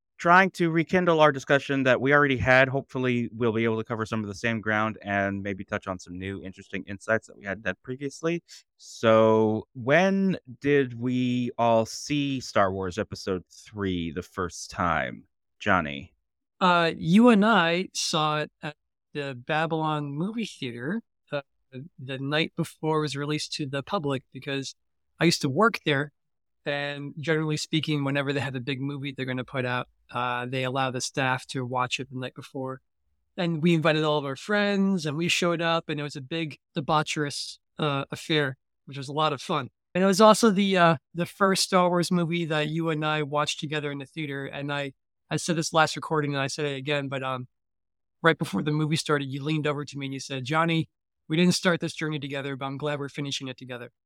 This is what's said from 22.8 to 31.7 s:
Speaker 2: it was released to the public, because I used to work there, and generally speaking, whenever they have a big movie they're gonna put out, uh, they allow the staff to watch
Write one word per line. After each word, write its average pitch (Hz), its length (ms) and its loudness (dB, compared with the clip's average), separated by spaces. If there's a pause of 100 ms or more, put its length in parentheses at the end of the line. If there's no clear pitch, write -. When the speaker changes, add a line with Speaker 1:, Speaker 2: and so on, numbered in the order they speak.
Speaker 2:
it 151 40 0
was 139 140 -4
released 143 360 -6
to 151 140 -6
the 135 180 -6
public, 143 480 -4
because 135 420 -8 (460)
I 160 60 4
used - 160 2
to 151 60 2
work 196 380 2
there, 147 240 0 (560)
and 143 540 -6
generally 156 360 0
speaking, 151 460 0
whenever 139 300 0
they 139 80 0
have 135 160 -6
a 127 40 -6
big 127 200 -6
movie 139 360 -6
they're 131 80 -4
gonna 127 200 -4
put 131 200 -4
out, 123 220 -2 (240)
uh, 123 360 -4
they 131 180 -4
allow 131 260 -2
the 123 120 -6
staff 131 440 -2
to 131 200 -6
watch 123 340 -4